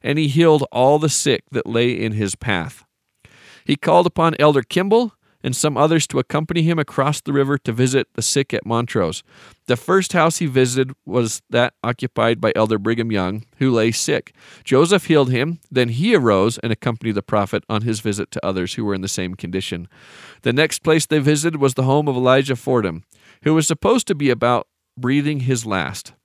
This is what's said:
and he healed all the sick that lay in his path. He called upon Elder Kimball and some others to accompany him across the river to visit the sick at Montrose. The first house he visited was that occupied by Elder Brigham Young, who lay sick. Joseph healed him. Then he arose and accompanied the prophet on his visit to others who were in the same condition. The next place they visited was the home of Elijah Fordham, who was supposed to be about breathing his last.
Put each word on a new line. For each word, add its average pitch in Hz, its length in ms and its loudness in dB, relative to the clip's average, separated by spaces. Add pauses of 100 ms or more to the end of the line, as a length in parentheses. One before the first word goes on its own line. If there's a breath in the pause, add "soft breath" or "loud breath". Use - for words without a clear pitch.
and 147 160 -2
he 151 80 0
healed 151 440 4
all 135 280 4
the 151 100 0
sick - 400 0
that 123 160 -4
lay 117 240 0
in 110 220 -4
his 104 240 -4
path. 90 500 -6 (800 soft breath)
He 143 100 0
called 175 300 2
upon 165 320 0
Elder 147 240 4
Kimball 202 520 0 (300)
and 131 120 -4
some 151 200 -2
others 156 300 4
to 139 140 -2
accompany 160 420 -2
him 165 160 2
across 143 420 -2
the 143 140 -6
river 139 240 2
to - 140 -4
visit 127 420 2
the 117 80 -8
sick - 320 -2
at 107 100 -4
Montrose. 113 600 -2 (420 soft breath)
The 123 100 2
first 180 380 0
house 165 240 2
he 175 80 -4
visited 131 480 0 (100)
was 113 460 -4
that 120 240 0 (100)
occupied 117 560 -2
by 110 160 0
Elder 110 220 2
Brigham 113 340 -2
Young, 101 340 -4 (120)
who 131 140 0
lay 113 200 2
sick. - 440 -4 (280 loud breath)
Joseph 170 420 2
healed 143 260 2
him. 143 260 -2 (140)
Then 123 180 2
he 165 240 0
arose 113 460 2
and 113 120 -4
accompanied 113 420 -4
the 101 100 -4
prophet 104 440 -2
on 107 140 -2
his 110 200 -4
visit 104 280 -4
to - 160 -8
others 92 300 -4
who 110 100 -6
were 101 80 -2
in 95 80 -4
the 95 60 -8
same 92 260 -6
condition. 90 540 -8 (560 loud breath)
The 120 100 -2
next 156 300 -2
place 160 240 2
they 156 100 0
visited 151 420 0
was 131 140 2
the 135 100 -2
home 147 240 2
of 135 80 -2
Elijah 131 400 2
Fordham, 107 480 -2 (380 soft breath)
who 156 140 2
was 160 100 2
supposed 208 400 0
to 196 80 -2
be 143 160 0
about 120 380 0 (280)
breathing 139 440 -2
his 123 260 -2
last. 92 480 -6 (120)